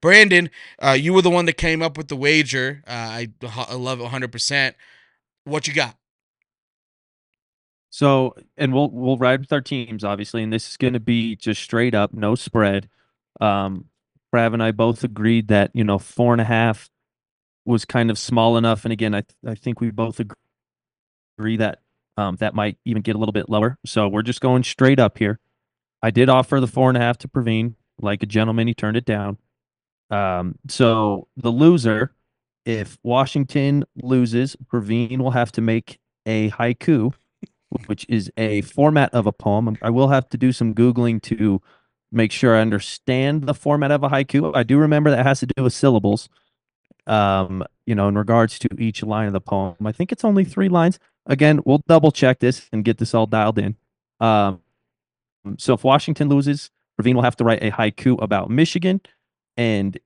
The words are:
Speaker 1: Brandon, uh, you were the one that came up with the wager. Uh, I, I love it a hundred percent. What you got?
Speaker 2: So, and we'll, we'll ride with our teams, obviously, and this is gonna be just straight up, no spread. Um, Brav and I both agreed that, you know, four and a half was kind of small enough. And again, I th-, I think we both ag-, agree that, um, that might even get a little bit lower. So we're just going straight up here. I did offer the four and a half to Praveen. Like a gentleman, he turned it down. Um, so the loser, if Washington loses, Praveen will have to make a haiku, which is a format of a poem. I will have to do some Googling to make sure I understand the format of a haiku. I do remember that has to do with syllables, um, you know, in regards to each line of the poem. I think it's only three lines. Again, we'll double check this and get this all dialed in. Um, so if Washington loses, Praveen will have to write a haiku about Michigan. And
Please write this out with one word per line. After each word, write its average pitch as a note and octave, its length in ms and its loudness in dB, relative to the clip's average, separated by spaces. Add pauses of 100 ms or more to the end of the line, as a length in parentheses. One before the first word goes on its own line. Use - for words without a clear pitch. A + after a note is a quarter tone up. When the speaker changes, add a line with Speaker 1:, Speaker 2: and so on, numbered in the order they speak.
Speaker 1:
Brandon, F3+ 480 6 (340)
uh, C3+ 60 4
you D3 240 2
were F#3 80 6
the F3 80 2
one F3 160 2
that E3 100 -2
came D#3+ 240 -2
up D#3 160 -4
with D#3 120 -12
the D3 80 -8
wager. C#3 680 -2
Uh, - 40 -18
I, A#2 380 -8 (140)
I A#2+ 340 -12
love B2+ 240 -8
it A#2+ 40 -10
a A#2+ 40 -10
hundred B2+ 240 -10
percent. C3 440 -2 (720)
What D3+ 220 -6
you D3 40 -8
got? C#3 240 -4 (1900)
Speaker 2:
So, C3+ 440 2 (220)
and C3 180 -2
we'll, C#3+ 160 2
we'll B2+ 260 -2
ride B2+ 240 2
with C3+ 120 -8
our C#3+ 80 0
teams, A#2 420 -8
obviously, G#2 400 -6
and A2 100 -6
this A2 160 -6
is - 80 -18
gonna B2 240 -2
be A2+ 360 -2
just - 260 -4
straight A#2+ 320 -2
up, G#2 180 0
no G#2+ 220 -2
spread. G2+ 540 -2 (520)
Um, G2 460 -2 (460)
Brav A#2 200 2
and A#2 100 -2
I A2+ 100 0
both A#2 320 0
agreed A2 440 0
that, G#2 240 4
you A#2 120 0
know, G2+ 140 0
four A#2+ 340 0
and A#2 80 2
a A2+ 40 0
half A2+ 460 0 (720)
was A#2 200 0
kind A#2 260 0
of G#2+ 80 -4
small A#2 380 2
enough. A2+ 280 0
And A#2 80 -4
again, G#2+ 220 -2
I G2+ 60 -2
th-, - 160 -16 (100)
I A2+ 80 -8
think A#2 260 -8
we A#2 120 -4
both A2+ 260 -6
ag-, G2+ 160 -10 (1040)
agree A2 200 -4
that, G#2+ 220 -4 (360)
um, G2 200 -4
that G#2+ 180 -4
might G#2 300 -4
even A2 180 -4
get A2 120 -4
a G#2 40 -6
little G#2+ 140 -4
bit G#2 160 -6
lower. G#2+ 380 -2
So G#2 220 -2
we're G#2 140 -2
just A#2 180 -6
going B2+ 240 2
straight C3+ 340 4
up A2 180 2
here. A2 220 -2 (640)
I A2+ 80 0
did A#2+ 180 4
offer C3 320 2
the B2+ 60 0
four C3 240 2
and B2+ 80 2
a - 20 0
half A#2+ 180 0
to C3 100 -16
Praveen. A2+ 460 -2 (260)
Like G#2 220 -4
a G#2+ 40 -4
gentleman, A2+ 400 0
he A#2 80 -2
turned G#2+ 220 -4
it - 80 -4
down. G#2 340 -6 (720)
Um, F#2 460 -4 (120)
so A2 680 0
the A#2 140 -2
loser, B2+ 640 2 (540)
if A2 360 -8
Washington C#3 800 0 (100)
loses, B2 640 0 (140)
Praveen A#2 480 -2
will C3 120 -2
have A#2+ 220 -2
to - 80 -4
make A2+ 380 -2 (280)
a A2 240 -2
haiku, B2 640 0 (720)
which G#2 220 -8
is G#2+ 280 -4
a G#2+ 260 -2
format D3 520 2
of A2 120 0
a G#2 60 0
poem. A2 480 -2
I A2+ 100 -2
will C3 180 2
have C3+ 220 0
to B2+ 60 -6
do B2+ 160 2
some A2+ 220 -2
Googling A#2 480 2
to G#2+ 400 -2 (500)
make A2 200 0
sure A#2 240 2
I A2 40 6
understand C3 880 -2
the C#3+ 80 -2
format D3 360 -2
of C#3+ 120 0
a C#3 60 0
haiku. C#3+ 460 0
I C3 80 2
do B2+ 160 4
remember D3+ 320 4
that C3 160 2
has C3+ 140 2
to B2+ 60 -4
do C3 160 -4
with B2 100 2
syllables, G#2+ 560 2 (800)
um, F#2+ 580 0 (220)
you A#2 80 -2
know, G2+ 140 0
in G2+ 80 0
regards A2+ 440 2
to A2+ 80 -4 (100)
each A2+ 240 -4
line A2 240 -4
of G2+ 60 -4
the F#2+ 80 -4
poem. F#2+ 440 -4
I G#2+ 80 -4
think F#3 200 -6
it's - 120 -6
only G3 200 2
three F#3+ 240 -2
lines. F3 300 2 (280)
Again, D3+ 380 4
we'll D3 240 4
double D#3 240 6
check - 280 2
this B2+ 320 0
and G#2+ 120 -4
get A2+ 140 0
this A#2+ 160 -2
all A2+ 120 2
dialed G#2+ 320 0
in. G#2 180 -4 (440)
Um, G#2 400 2 (1000)
so - 160 2
if - 100 -2
Washington D3 440 2
loses, C#3+ 420 0 (300)
Praveen B2 140 2
will B2 80 2
have B2 140 0
to A#2 80 0
write A#2 180 2
a G#2+ 80 -2
haiku A2 520 0
about G2 280 -2
Michigan. F3 500 0 (560)
And G2+ 500 -2